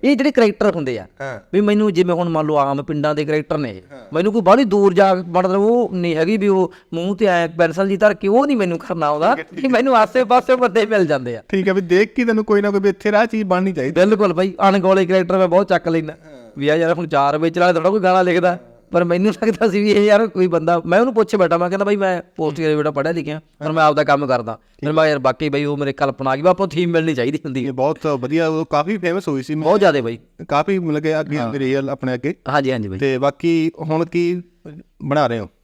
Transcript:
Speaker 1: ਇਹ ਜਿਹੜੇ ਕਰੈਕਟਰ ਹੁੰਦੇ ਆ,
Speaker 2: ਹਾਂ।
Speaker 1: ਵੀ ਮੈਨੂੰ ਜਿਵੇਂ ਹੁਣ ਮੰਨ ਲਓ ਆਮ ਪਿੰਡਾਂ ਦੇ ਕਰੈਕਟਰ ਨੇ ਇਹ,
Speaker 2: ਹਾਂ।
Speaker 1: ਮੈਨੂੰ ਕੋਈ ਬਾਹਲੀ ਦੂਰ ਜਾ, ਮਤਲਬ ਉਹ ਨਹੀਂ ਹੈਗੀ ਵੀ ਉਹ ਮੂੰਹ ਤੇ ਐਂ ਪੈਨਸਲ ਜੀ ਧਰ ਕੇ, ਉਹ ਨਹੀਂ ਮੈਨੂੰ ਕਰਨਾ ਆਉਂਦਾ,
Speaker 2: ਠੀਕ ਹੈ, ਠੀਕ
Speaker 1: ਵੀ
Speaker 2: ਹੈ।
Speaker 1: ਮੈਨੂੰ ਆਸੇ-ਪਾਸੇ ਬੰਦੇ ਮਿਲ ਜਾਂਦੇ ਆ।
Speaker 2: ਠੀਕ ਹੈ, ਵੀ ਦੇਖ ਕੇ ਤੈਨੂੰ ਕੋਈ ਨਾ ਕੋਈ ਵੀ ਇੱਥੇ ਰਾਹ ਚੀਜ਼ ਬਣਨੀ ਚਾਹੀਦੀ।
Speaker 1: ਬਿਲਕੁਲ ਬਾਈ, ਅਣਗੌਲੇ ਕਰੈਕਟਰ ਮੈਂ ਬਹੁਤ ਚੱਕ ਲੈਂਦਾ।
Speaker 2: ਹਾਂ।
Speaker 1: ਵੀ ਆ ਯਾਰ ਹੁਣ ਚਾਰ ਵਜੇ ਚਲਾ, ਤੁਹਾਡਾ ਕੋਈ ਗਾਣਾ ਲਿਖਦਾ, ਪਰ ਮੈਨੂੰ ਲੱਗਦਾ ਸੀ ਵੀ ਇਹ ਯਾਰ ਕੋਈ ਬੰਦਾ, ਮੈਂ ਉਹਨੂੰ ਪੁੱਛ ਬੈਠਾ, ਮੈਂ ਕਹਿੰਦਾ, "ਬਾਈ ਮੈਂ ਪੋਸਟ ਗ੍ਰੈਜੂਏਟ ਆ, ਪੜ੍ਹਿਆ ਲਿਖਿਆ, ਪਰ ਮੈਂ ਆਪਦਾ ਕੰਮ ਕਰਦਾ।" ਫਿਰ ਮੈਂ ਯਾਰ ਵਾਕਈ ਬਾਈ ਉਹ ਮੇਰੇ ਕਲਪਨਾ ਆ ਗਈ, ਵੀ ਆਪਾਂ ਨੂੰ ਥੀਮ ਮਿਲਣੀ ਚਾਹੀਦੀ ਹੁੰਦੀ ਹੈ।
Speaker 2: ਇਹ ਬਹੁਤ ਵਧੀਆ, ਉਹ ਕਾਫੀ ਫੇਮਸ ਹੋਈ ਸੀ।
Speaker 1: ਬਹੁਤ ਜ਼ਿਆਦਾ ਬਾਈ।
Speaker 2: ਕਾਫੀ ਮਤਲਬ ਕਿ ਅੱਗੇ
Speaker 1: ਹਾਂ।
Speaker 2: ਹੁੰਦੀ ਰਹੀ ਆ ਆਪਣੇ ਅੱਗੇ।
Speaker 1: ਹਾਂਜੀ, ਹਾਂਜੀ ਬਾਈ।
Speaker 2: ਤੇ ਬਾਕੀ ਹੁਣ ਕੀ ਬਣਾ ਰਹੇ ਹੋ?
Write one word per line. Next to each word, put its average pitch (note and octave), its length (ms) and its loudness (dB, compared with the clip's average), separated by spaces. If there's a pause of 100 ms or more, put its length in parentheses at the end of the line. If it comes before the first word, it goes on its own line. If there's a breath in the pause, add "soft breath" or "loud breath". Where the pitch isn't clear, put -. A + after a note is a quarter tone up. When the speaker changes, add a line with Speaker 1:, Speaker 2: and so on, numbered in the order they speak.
Speaker 1:
ਇਹ C4+ 120 4
ਜਿਹੜੇ C4+ 160 0
ਕਰੈਕਟਰ G#3 440 2
ਹੁੰਦੇ C3 240 -4
ਆ, F#2 80 -16 (140)
Speaker 2:
ਹਾਂ। C3 180 -10 (140)
Speaker 1:
ਵੀ G3 80 2
ਮੈਨੂੰ G#3 320 2
ਜਿਵੇਂ F3 220 2
ਹੁਣ F3 140 -2
ਮੰਨ D#3 160 -2
ਲਓ D3+ 100 0
ਆਮ C#3 280 0
ਪਿੰਡਾਂ D3+ 320 -2
ਦੇ D3+ 100 -4
ਕਰੈਕਟਰ D3+ 320 -2
ਨੇ C#3 120 -4
ਇਹ, F#2+ 120 -14 (100)
Speaker 2:
ਹਾਂ। C3 80 -18 (140)
Speaker 1:
ਮੈਨੂੰ F#3 200 0
ਕੋਈ A3+ 80 2
ਬਾਹਲੀ G#3 220 4
ਦੂਰ G3 300 4
ਜਾ, F#3+ 200 4
ਮਤਲਬ F#3 480 0
ਉਹ A3+ 320 0
ਨਹੀਂ F3 220 -2
ਹੈਗੀ E3+ 220 0
ਵੀ G3+ 100 0
ਉਹ F#3+ 260 0 (200 loud breath)
ਮੂੰਹ F3+ 220 -4
ਤੇ G#3+ 100 -2
ਐਂ F3 220 2
ਪੈਨਸਲ E3+ 420 0
ਜੀ G3 80 0
ਧਰ G#3 160 4
ਕੇ, G3+ 140 -6
ਉਹ B3+ 200 2
ਨਹੀਂ C#4 100 0
ਮੈਨੂੰ F3+ 200 -2
ਕਰਨਾ D#3 300 -4
ਆਉਂਦਾ, D#3 280 0
Speaker 2:
ਠੀਕ D#4 40 -12
ਹੈ, - 120 -10
ਠੀਕ F3+ 80 -12
Speaker 1:
ਵੀ C4 60 -6
Speaker 2:
ਹੈ। C4 40 0
Speaker 1:
ਮੈਨੂੰ B3+ 260 2
ਆਸੇ-ਪਾਸੇ B3 600 2
ਬੰਦੇ A3+ 300 0
ਮਿਲ G#3 200 2
ਜਾਂਦੇ B2+ 320 -4
ਆ। G#2 120 -14
Speaker 2:
ਠੀਕ F#3+ 180 0
ਹੈ, F#3+ 60 0
ਵੀ G3 80 0
ਦੇਖ F#3 320 2
ਕੇ B3 120 -2
ਤੈਨੂੰ A3 200 0
ਕੋਈ G#3 160 2
ਨਾ G#3 100 0
ਕੋਈ G3 80 0
ਵੀ G3 100 0
ਇੱਥੇ G3 220 -4
ਰਾਹ G#3+ 140 4
ਚੀਜ਼ A3 180 -4
ਬਣਨੀ F#3 300 0
ਚਾਹੀਦੀ। D#3 280 0
Speaker 1:
ਬਿਲਕੁਲ G3+ 320 2
ਬਾਈ, F#3 200 -2 (160)
ਅਣਗੌਲੇ F#3+ 360 2
ਕਰੈਕਟਰ F#3 320 2
ਮੈਂ F#3 100 2
ਬਹੁਤ F#3+ 220 2
ਚੱਕ F3 180 0
ਲੈਂਦਾ। D#3+ 260 -2
Speaker 2:
ਹਾਂ। B2 440 -20
Speaker 1:
ਵੀ C#3+ 100 -2
ਆ D3+ 80 4
ਯਾਰ E3 180 2
ਹੁਣ E3 140 -4
ਚਾਰ C#3+ 300 2
ਵਜੇ E3 120 0
ਚਲਾ, F3 220 2
ਤੁਹਾਡਾ E3 180 2
ਕੋਈ G#3+ 100 0
ਗਾਣਾ F#3 220 4
ਲਿਖਦਾ, F3+ 380 2 (320)
ਪਰ F3 120 2
ਮੈਨੂੰ F3+ 280 2
ਲੱਗਦਾ A3 380 0
ਸੀ G3+ 140 0
ਵੀ G#3 80 2
ਇਹ G3+ 120 4
ਯਾਰ G#3+ 240 4
ਕੋਈ F#3 200 0
ਬੰਦਾ, E3+ 380 0
ਮੈਂ F3 140 4
ਉਹਨੂੰ B3 140 2
ਪੁੱਛ A3 220 0
ਬੈਠਾ, E3+ 220 2
ਮੈਂ F3 120 0
ਕਹਿੰਦਾ, G3 160 -2
"ਬਾਈ G#3 100 0
ਮੈਂ F#3 260 -2 (140)
ਪੋਸਟ D#3 220 -4
ਗ੍ਰੈਜੂਏਟ D3+ 300 0
ਆ, D#3 40 -2
ਪੜ੍ਹਿਆ D3+ 220 -4
ਲਿਖਿਆ, D#3 280 -8 (180)
ਪਰ D3 120 -6
ਮੈਂ D#3+ 120 2
ਆਪਦਾ D3+ 200 2
ਕੰਮ C#3+ 240 0
ਕਰਦਾ।" A#2 320 -2 (200)
ਫਿਰ C#3+ 120 -4
ਮੈਂ D#3 140 2
ਯਾਰ D3+ 140 2
ਵਾਕਈ C3 300 -2
ਬਾਈ C#3+ 160 -2
ਉਹ C#3+ 120 -4
ਮੇਰੇ C#3 160 -4
ਕਲਪਨਾ C3+ 360 -4
ਆ C3 60 0
ਗਈ, C#3+ 60 -8
ਵੀ E3 60 2
ਆਪਾਂ F#3 200 0
ਨੂੰ - 20 -8
ਥੀਮ E3+ 220 -2
ਮਿਲਣੀ D#3+ 240 0
ਚਾਹੀਦੀ C3 300 -2
ਹੁੰਦੀ C3 180 -6
ਹੈ। C#3 40 -4
Speaker 2:
ਇਹ C3+ 60 -6
ਬਹੁਤ C#3+ 340 -2
ਵਧੀਆ, D3 400 -2
ਉਹ D#3+ 180 -2
ਕਾਫੀ D#3+ 320 -2
ਫੇਮਸ F3+ 300 -4
ਹੋਈ C3+ 160 -4
ਸੀ। D3+ 120 -6
Speaker 1:
ਬਹੁਤ D#3+ 240 2
ਜ਼ਿਆਦਾ D#3 220 2
ਬਾਈ। A#2 180 -6 (280)
Speaker 2:
ਕਾਫੀ F#3 320 0
ਮਤਲਬ D3+ 240 -4
ਕਿ D#3 160 -2
ਅੱਗੇ D3 180 -6
Speaker 1:
ਹਾਂ। B2 60 -4
Speaker 2:
ਹੁੰਦੀ A#2 160 -6
ਰਹੀ C3 140 0
ਆ C#3 160 0
ਆਪਣੇ B2+ 240 -6
ਅੱਗੇ। C#3 220 -6 (140)
Speaker 1:
ਹਾਂਜੀ, C#3 220 0
ਹਾਂਜੀ A2+ 180 -4
ਬਾਈ। F#2+ 100 -8
Speaker 2:
ਤੇ C3+ 180 -2
ਬਾਕੀ D#3+ 640 -2
ਹੁਣ D#3+ 260 -2
ਕੀ F3 360 -4 (600)
ਬਣਾ C#3+ 240 0
ਰਹੇ A#2 120 -4
ਹੋ? F#2+ 100 -10 (140)